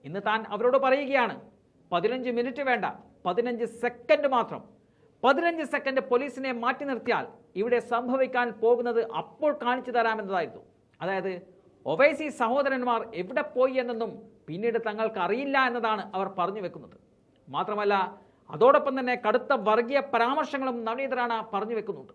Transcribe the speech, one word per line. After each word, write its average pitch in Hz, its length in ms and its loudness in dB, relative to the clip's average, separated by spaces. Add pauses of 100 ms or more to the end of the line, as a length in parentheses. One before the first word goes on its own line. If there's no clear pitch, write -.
ഇന്ന് 165 220 -8
താൻ 220 220 0
അവരോട് 247 300 2
പറയുകയാണ്, 262 600 2 (520)
പതിനഞ്ച് 233 380 0
മിനിറ്റ് 240 320 -2
വേണ്ട, 240 220 2 (420)
പതിനഞ്ച് 233 380 0
സെക്കൻഡ് 269 640 0
മാത്രം. 226 340 -2 (640)
പതിനഞ്ച് 330 400 4
സെക്കൻഡ് 262 360 -2
പോലീസിനെ 254 520 -2
മാറ്റി 247 320 -2
നിർത്തിയാൽ 226 420 -2 (300)
ഇവിടെ 233 240 2
സംഭവിക്കാൻ 247 720 0
പോകുന്നത് 233 600 2
അപ്പോൾ 294 500 -2
കാണിച്ചു 254 280 -2
തരാമെന്നതായിരുന്നു." 208 720 -2 (400)
അതായത് 185 400 -4 (440)
ഒവൈസി 285 420 2
സഹോദരന്മാർ 247 840 0
എവിടെ 269 280 -4
പോയി 262 300 0
എന്നൊന്നും 240 500 -4 (240)
പിന്നീട് 214 400 -2
തങ്ങൾക്ക് 214 320 -4
അറിയില്ല 262 400 0
എന്നതാണ് 226 560 0
അവർ 190 240 -2
പറഞ്ഞു 190 220 -2
വെക്കുന്നത്. 165 360 -10 (520)
മാത്രമല്ല, 202 720 0 (300)
അതോടൊപ്പം 262 500 6
തന്നെ 247 280 -2
കടുത്ത 247 240 2
വർഗീയ 233 480 2
പരാമർശങ്ങളും 262 840 0
നവനീത് 254 320 -2
റാണ 233 360 -2
പറഞ്ഞു 208 220 -4
വെക്കുന്നുണ്ട്. 202 400 -8